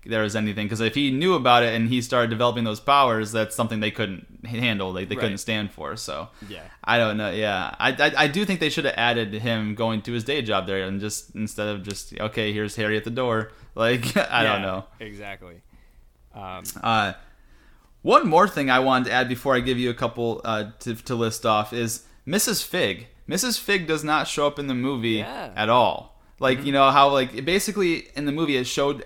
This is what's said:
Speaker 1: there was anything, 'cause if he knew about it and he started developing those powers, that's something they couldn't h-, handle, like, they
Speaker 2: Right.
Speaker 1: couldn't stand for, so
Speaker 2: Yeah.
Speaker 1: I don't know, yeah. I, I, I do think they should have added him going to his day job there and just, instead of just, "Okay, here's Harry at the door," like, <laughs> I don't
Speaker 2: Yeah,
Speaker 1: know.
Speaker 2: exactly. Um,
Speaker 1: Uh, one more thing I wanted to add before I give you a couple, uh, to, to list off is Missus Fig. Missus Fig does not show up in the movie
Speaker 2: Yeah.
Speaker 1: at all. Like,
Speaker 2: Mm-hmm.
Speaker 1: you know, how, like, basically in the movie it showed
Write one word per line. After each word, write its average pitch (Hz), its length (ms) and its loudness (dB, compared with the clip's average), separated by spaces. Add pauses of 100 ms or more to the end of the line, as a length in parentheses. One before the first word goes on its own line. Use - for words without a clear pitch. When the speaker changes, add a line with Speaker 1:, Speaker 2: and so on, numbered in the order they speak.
Speaker 1:
there 110 160 -2
was 107 140 -2
anything, 107 320 -2
'cause 107 140 -4
if 113 140 0
he 139 160 2
knew 165 220 2
about 123 300 6
it 113 100 2
and 113 140 2
he 123 140 0
started 120 280 2
developing 117 360 0
those 107 160 -4
powers, 120 500 2
that's 110 240 -2
something 113 240 -2
they 107 100 0
couldn't 98 380 -6 (160)
h-, 113 60 -14 (100)
handle, 104 320 0
like, 92 160 -6
they 104 80 -4
Speaker 2:
Right. 110 60 -6
Speaker 1:
couldn't 107 160 -2
stand 107 340 -4
for, 76 240 -10
so 80 320 -8 (220)
Speaker 2:
Yeah. 95 100 -16 (240)
Speaker 1:
I 117 140 2
don't 110 180 2
know, 107 160 -2
yeah. 101 480 -2
I, 127 140 2
I, 147 180 2 (120)
I 151 40 4
do 160 160 0
think 190 160 -2
they 156 100 0
should 151 140 -2
have 139 140 -2
added 117 360 0
him 107 420 -2
going 113 260 -2
to 120 100 -10
his 117 140 -4
day 143 160 -2
job 101 260 -2
there 95 160 -2
and 95 160 -4
just, - 360 -8
instead 107 340 -4
of 101 140 -6
just, - 360 -10
"Okay, 107 320 -2
here's 104 240 -4
Harry 107 220 0
at 107 80 -4
the 117 60 -4
door," 117 420 -2 (220)
like, 120 420 0
<laughs> - 0 -
I 123 260 2
don't 104 180 2
Speaker 2:
Yeah, 101 60 -4
Speaker 1:
know. 95 180 -4 (140)
Speaker 2:
exactly. 98 600 -16 (760)
Um, 92 280 -12 (200)
Speaker 1:
Uh, 107 300 0 (880)
one 226 260 6
more 170 200 6
thing 147 220 -2
I 127 100 6
wanted 131 260 4
to 104 80 -2
add 127 160 2
before 127 260 0
I 123 60 2
give 123 180 0
you 123 100 0
a 120 40 -2
couple, 120 500 -2
uh, 107 220 -2 (160)
to, 117 140 -6
to 123 200 -6
list 113 300 -2
off 107 260 2
is 117 320 -4 (220)
Missus 202 360 0
Fig. 113 460 -2 (200)
Missus 220 300 -2
Fig 196 300 -2
does 156 160 0
not 151 240 0
show 147 200 0
up 143 120 -2
in 143 80 -6
the 135 60 -2
movie 123 460 0
Speaker 2:
Yeah. 175 360 -8
Speaker 1:
at 107 140 0
all. 117 500 2 (200)
Like, 131 180 2
Speaker 2:
Mm-hmm. 139 100 -6
Speaker 1:
you 139 60 2
know, 139 180 8
how, 139 180 8
like, 131 360 0
basically 185 720 0
in 147 100 -4
the 143 80 0
movie 147 240 0
it 127 100 0
showed 143 380 0